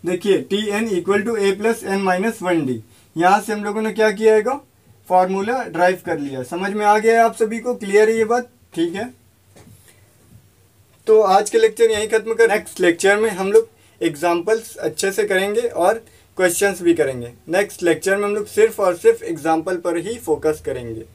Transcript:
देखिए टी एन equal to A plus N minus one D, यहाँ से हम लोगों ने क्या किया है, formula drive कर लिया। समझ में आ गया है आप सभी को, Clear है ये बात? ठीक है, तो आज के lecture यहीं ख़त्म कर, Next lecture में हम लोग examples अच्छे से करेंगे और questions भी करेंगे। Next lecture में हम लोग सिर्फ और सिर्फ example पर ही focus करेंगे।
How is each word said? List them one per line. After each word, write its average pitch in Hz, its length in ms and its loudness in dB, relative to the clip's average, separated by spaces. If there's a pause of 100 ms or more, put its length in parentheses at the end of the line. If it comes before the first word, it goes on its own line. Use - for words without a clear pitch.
देखिए 180 400 0
टी 208 260 -4
एन 220 220 -2
equal 196 360 0
to 233 100 -2
A 196 180 2
plus 220 340 -2
N 196 140 -2
minus 190 400 -2
one 170 220 0
D, 123 140 -4 (360)
यहाँ 185 260 4
से 214 120 -6
हम 208 100 -6
लोगों 208 180 -4
ने 220 120 -4
क्या 214 200 2
किया 220 220 4
है, 240 220 0 (520)
formula 190 540 2
drive 175 420 0
कर 165 140 -4
लिया। 135 260 -8
समझ 190 260 -6
में 208 140 -4
आ 208 120 4
गया 226 160 4
है 226 120 6
आप 214 100 0
सभी 226 240 -2
को, 240 160 -4
Clear 208 340 2
है 226 80 0
ये 220 80 2
बात? 240 240 -2 (240)
ठीक 170 220 -2
है, 240 180 -8 (1900)
तो 214 140 6
आज 202 280 2
के 233 80 0
lecture 220 340 4
यहीं 214 180 -2
ख़त्म 220 240 -2
कर, 220 160 4
Next - 320 -4
lecture 185 360 2
में 220 140 0
हम 190 200 -4
लोग 226 160 4 (340)
examples 170 760 -2
अच्छे - 340 -4
से 208 140 -2
करेंगे 202 360 -2
और 220 420 0 (340)
questions 185 440 0
भी 170 120 4
करेंगे। 127 380 -2 (180)
Next 196 340 -2
lecture 175 340 2
में 208 60 -2
हम 208 120 -2
लोग 202 120 -4
सिर्फ 220 320 0
और 185 180 2
सिर्फ - 260 2
example 160 540 -2
पर 170 220 -4
ही 214 200 -8
focus 151 460 -2
करेंगे। 120 500 -8